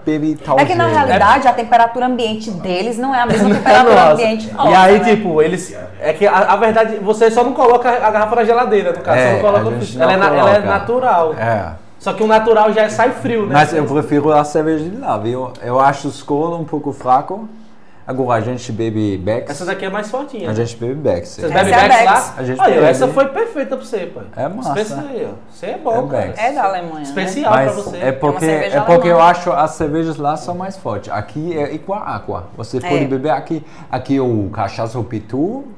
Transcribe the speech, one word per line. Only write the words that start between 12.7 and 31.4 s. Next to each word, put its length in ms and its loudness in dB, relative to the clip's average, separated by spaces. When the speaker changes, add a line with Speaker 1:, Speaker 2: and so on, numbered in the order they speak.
Speaker 3:
já 180 2
sai 180 0
frio, 380 -4
né? 80 -4
Speaker 1:
Mas 180 4
eu 100 0
prefiro 480 0
a 120 4
cerveja 440 -2
de 100 -10
lá, 200 -4
viu? 340 -6
Eu 160 -4
acho 280 0
o 40 -6
Skol 440 -4
um 80 -8
pouco 300 -6
fraco. 560 -2
Agora 320 -2
a 40 0
gente 300 -8
bebe 460 -4
Beck's. 320 -6
Speaker 3:
Essa 160 -10
daqui 180 -6
é 60 -6
mais 200 -6
fortinha. 400 -8
Speaker 1:
A 40 -4
gente 240 -4
bebe 160 -6
Beck's. 380 -4
Speaker 3:
Vocês 200 -6
Speaker 2:
Essa 120 2
Speaker 3:
bebem 100 2
Speaker 2:
é 20 4
a 60 6
Speaker 3:
Beck's 160 6
Speaker 2:
Beck's. 160 4
Speaker 3:
lá? 100 -12
Speaker 1:
A 60 -6
gente 180 -2
Speaker 3:
Olha, 140 4
Speaker 1:
bebe. 100 4
Speaker 3:
essa 220 2
foi 220 2
perfeita 460 -4
pra 100 -12
você, 200 -8
pai. 180 -14
Speaker 1:
É 100 -4
massa. 320 -6
Speaker 3:
Especial. 520 -8
Você 140 -16
é 180 -8
bom, 60 -2
Speaker 1:
É 40 0
Speaker 3:
cara. 160 -2
Speaker 1:
Beck's. 160 -6
Speaker 2:
É 100 0
da 120 -2
Alemanha, 320 -4
né? 40 -12
Speaker 3:
Especial 500 -4
pra 140 2
Speaker 1:
Mas 100 -2
Speaker 3:
você. 220 -8
Speaker 1:
é 140 -2
porque, 340 -2
Speaker 2:
É 20 0
uma 120 0
cerveja 180 -2
Speaker 1:
é 40 2
porque 260 4
eu 120 4
Speaker 2:
alemã. 120 6
Speaker 1:
acho 200 -2
as 200 0
cervejas 460 -4
lá 200 -4
são 180 -8
mais 220 -10
fortes. 340 -8
Aqui 460 -8